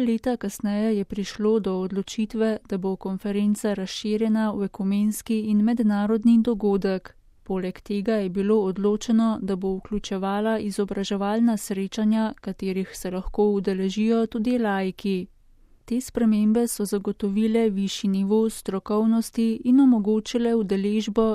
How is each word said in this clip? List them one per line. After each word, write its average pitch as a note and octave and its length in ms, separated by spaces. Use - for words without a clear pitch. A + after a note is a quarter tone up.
leta A#3 300
kasneje G#3 600
je G3 60
prišlo G#3 540
do F#3+ 220
odločitve, G#3+ 680
da G3 100
bo F#3+ 180
konferenca G3+ 800
razširjena G#3+ 760
v G3 180
ekumenski G#3 680
in G#3 160
mednarodni A3+ 720
dogodek. G3 760
Poleg F#3 400
tega G#3 400
je F#3 80
bilo G3+ 300
odločeno, G#3+ 720
da G3 140
bo F#3+ 240
vključevala G3+ 800
izobraževalna G3+ 840
srečanja, G#3+ 840
katerih F#3+ 540
se - 160
lahko G3 480
udeležijo G3+ 680
tudi B3 320
laiki. G3 600
Te A#3+ 100
spremembe A3 680
so - 160
zagotovile G#3 840
višji G3 400
nivo G3+ 400
strokovnosti A3+ 1120
in B3+ 160
omogočile A#3 760
udeležbo G#3 680